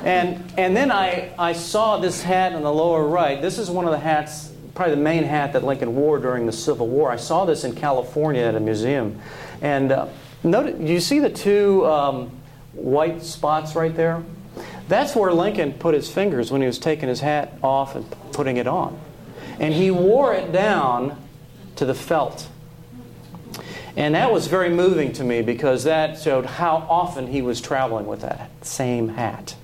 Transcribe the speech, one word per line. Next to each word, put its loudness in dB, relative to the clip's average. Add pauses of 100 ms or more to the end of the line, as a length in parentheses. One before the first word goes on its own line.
And, 0
and 2
then 4
I, 0
I 0
saw 2
this -2
hat 2
on -4
the 2
lower 4
right. 2
This -2
is -4
one -2
of 2
the 2
hats, -2 (240)
probably 2
the 2
main 2
hat 0
that 2
Lincoln -2
wore 4
during 0
the 0
Civil -2
War. 2
I -2
saw 0
this 0
in -4
California 0
at 2
a 0
museum. 0 (420)
And, 2
uh, 2 (380)
notice, 2
do 0
you 4
see 2
the 4
two, 4
um, 2 (440)
white 0
spots -2
right 0
there? 0 (640)
That's 2
where 4
Lincoln 2
put 2
his 0
fingers 0
when 2
he 2
was -2
taking -2
his -2
hat -2 (100)
off 0
and -8 (240)
putting 0
it 0
on. -2 (600)
And 2
he 4
wore 4
it -4
down 2 (600)
to -2
the 0
felt. -2 (1500)
And 2
that 4
was 0
very 2
moving 2
to -6
me 0
because 0
that 0
showed 0
how 0
often 0
he -2
was -2
traveling -2
with -8
that -8 (100)
same -2
hat. -6